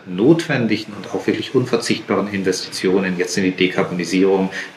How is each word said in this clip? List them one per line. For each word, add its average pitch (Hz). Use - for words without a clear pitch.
notwendigen 113
und 95
auch 92
wirklich -
unverzichtbaren 113
Investitionen 95
jetzt 90
in 98
die 92
Dekarbonisierung 92